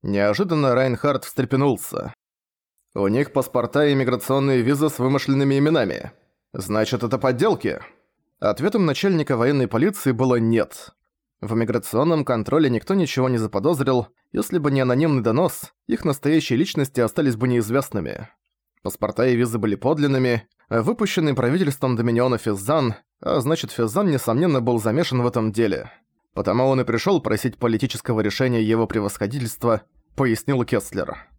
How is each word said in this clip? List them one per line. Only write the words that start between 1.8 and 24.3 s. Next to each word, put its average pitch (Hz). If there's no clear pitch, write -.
"У 101
них 127
паспорта 127
и 143
иммиграционные 131
визы 143
с -
вымышленными 139
именами. 143
Значит, 104
это 120
подделки?" 127
Ответом 170
начальника 156
военной 127
полиции 139
было 127
"нет". 113
В 107
иммиграционном 117
контроле 131
никто 120
ничего 139
не 127
заподозрил, 120
если -
бы 147
не 135
анонимный 131
донос, 120
их -
настоящие 147
личности 139
остались 127
бы 127
неизвестными. 110
Паспорта 107
и 123
визы 117
были 104
подлинными, 131
а 117
выпущенный 175
правительством 131
Доминиона 120
Физзан, 113
а -
значит, 147
Физзан, 123
несомненно, 135